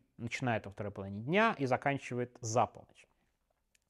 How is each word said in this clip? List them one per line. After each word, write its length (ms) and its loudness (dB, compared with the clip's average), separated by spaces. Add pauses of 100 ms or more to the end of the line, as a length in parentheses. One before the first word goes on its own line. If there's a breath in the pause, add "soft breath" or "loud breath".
(160)
начиная 480 -2
во 80 -12
второй 220 -6
половине 300 -6
дня 340 4
и 80 0
заканчивает 760 0
за 280 4
полночь. 380 -18 (840)